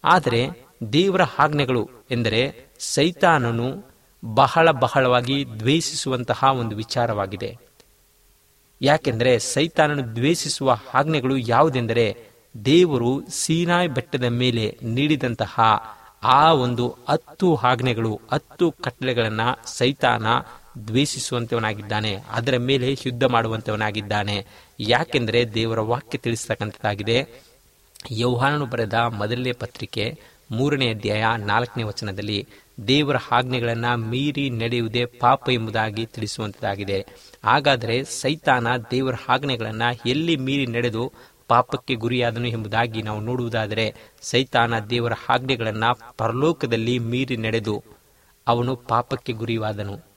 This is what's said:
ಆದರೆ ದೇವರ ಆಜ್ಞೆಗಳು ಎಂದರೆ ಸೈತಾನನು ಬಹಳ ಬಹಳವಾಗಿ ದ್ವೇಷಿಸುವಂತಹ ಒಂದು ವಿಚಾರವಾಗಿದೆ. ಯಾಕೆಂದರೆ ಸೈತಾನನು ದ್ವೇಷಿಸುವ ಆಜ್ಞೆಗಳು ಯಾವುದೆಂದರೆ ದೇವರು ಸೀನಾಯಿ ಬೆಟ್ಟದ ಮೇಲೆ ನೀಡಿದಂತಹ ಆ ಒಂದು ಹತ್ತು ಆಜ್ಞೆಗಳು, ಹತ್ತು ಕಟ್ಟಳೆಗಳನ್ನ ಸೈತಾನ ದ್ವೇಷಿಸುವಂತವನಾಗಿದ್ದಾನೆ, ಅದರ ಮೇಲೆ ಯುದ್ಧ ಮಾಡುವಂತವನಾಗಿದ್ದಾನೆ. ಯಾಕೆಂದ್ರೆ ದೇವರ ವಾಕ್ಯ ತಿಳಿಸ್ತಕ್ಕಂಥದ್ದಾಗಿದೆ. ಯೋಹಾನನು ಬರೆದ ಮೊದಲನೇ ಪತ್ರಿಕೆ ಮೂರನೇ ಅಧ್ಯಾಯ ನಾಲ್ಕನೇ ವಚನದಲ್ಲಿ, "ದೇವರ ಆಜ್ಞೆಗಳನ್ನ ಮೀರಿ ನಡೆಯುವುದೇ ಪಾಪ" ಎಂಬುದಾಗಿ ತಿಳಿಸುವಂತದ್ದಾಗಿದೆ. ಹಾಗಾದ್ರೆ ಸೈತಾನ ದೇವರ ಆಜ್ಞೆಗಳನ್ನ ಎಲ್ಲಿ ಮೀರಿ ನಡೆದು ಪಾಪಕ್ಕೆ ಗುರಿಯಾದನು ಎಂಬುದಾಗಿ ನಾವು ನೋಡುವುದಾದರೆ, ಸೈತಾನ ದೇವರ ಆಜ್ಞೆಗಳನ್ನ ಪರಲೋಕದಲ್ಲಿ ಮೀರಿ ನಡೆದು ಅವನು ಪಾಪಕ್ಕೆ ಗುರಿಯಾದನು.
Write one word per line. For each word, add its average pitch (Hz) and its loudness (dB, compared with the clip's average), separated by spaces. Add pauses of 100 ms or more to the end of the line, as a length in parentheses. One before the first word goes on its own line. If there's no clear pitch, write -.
ಆದರೆ 139 4 (520)
ದೇವರ 185 2 (160)
ಆಜ್ಞೆಗಳು 143 2 (280)
ಎಂದರೆ 113 0 (400)
ಸೈತಾನನು 139 2 (540)
ಬಹಳ 139 4
ಬಹಳವಾಗಿ 127 2 (200)
ದ್ವೇಷಿಸುವಂತಹ 131 0
ಒಂದು 113 -2
ವಿಚಾರವಾಗಿದೆ. 104 -4 (1300)
ಯಾಕೆಂದರೆ 127 2
ಸೈತಾನನು 143 0
ದ್ವೇಷಿಸುವ 135 0 (160)
ಆಜ್ಞೆಗಳು 135 2 (100)
ಯಾವುದೆಂದರೆ 120 2 (480)
ದೇವರು 131 4 (180)
ಸೀನಾಯಿ 175 0
ಬೆಟ್ಟದ 131 -4
ಮೇಲೆ 120 0 (160)
ನೀಡಿದಂತಹ 123 -2 (680)
ಆ 143 6
ಒಂದು 123 0 (120)
ಹತ್ತು 151 2
ಆಜ್ಞೆಗಳು, 117 0 (120)
ಹತ್ತು 147 0
ಕಟ್ಟಳೆಗಳನ್ನ 117 -2 (260)
ಸೈತಾನ 123 0 (600)
ದ್ವೇಷಿಸುವಂತವನಾಗಿದ್ದಾನೆ, 110 -2 (140)
ಅದರ 123 0
ಮೇಲೆ 127 0
ಯುದ್ಧ 123 -2
ಮಾಡುವಂತವನಾಗಿದ್ದಾನೆ. 107 -2 (340)
ಯಾಕೆಂದ್ರೆ 117 0
ದೇವರ 113 0
ವಾಕ್ಯ 117 -4
ತಿಳಿಸ್ತಕ್ಕಂಥದ್ದಾಗಿದೆ. 110 -4 (680)
ಯೋಹಾನನು 127 0
ಬರೆದ 113 -4
ಮೊದಲನೇ 117 -2
ಪತ್ರಿಕೆ - -8 (320)
ಮೂರನೇ 131 0
ಅಧ್ಯಾಯ 107 -2 (120)
ನಾಲ್ಕನೇ 113 -2
ವಚನದಲ್ಲಿ, 104 -6 (400)
"ದೇವರ 139 2 (140)
ಆಜ್ಞೆಗಳನ್ನ 120 0
ಮೀರಿ 131 -2
ನಡೆಯುವುದೇ 117 -2
ಪಾಪ" 123 0
ಎಂಬುದಾಗಿ 110 -2
ತಿಳಿಸುವಂತದ್ದಾಗಿದೆ. 101 -6 (380)
ಹಾಗಾದ್ರೆ 127 2
ಸೈತಾನ 135 0 (240)
ದೇವರ 131 -2 (140)
ಆಜ್ಞೆಗಳನ್ನ 117 -2 (240)
ಎಲ್ಲಿ 156 0
ಮೀರಿ 135 -2
ನಡೆದು 120 -2 (360)
ಪಾಪಕ್ಕೆ - 2
ಗುರಿಯಾದನು 120 -2
ಎಂಬುದಾಗಿ 110 -2
ನಾವು 107 -6
ನೋಡುವುದಾದರೆ, 110 -2 (280)
ಸೈತಾನ 117 0
ದೇವರ 117 -2 (160)
ಆಜ್ಞೆಗಳನ್ನ 117 0 (340)
ಪರಲೋಕದಲ್ಲಿ 120 0
ಮೀರಿ 123 -2
ನಡೆದು 110 -2 (600)
ಅವನು 120 2
ಪಾಪಕ್ಕೆ 120 -2
ಗುರಿಯಾದನು. 107 -6